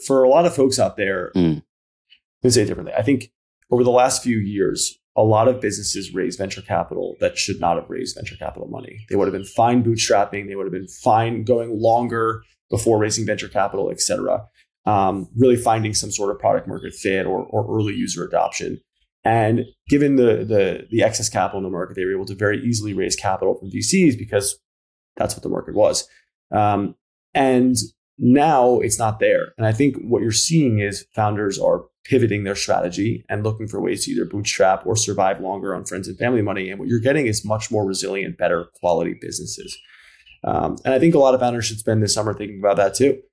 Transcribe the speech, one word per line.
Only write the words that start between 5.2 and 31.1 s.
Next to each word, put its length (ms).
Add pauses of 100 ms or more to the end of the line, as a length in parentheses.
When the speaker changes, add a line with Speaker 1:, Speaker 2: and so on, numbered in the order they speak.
Speaker 1:
lot 240
of 120
businesses 540
raise 220
venture 260
capital 560
that 180
should 220
not 180
have 140
raised 240
venture 220
capital 320
money. 400
They 80
would 100
have 60
been 120
fine 380
bootstrapping. 640
They 80
would 120
have 60
been 140
fine 560
going 380
longer 640 (260)
before 280
raising 280
venture 220
capital, 420
et 100
cetera. 460 (400)
Um, 500
really 200
finding 360
some 180
sort 240
of 60
product 260
market 280
fit 320
or, 180
or 320
early 180
user 300
adoption. 560 (420)
And 440 (240)
given 260
the, 260
the, 480
the 120
excess 260
capital 300
in 60
the 60
market, 260
they 100
were 80
able 100
to 100
very 300
easily 300
raise 200
capital 420
from 140
V 120
Cs 340
because 420 (580)
that's 180
what 80
the 80
market 240
was. 340 (420)
Um, 460 (380)
and 420 (400)
now 640
it's 180
not 220
there. 380
And 80
I 60
think 260
what 240
you're 100
seeing 460
is 260 (100)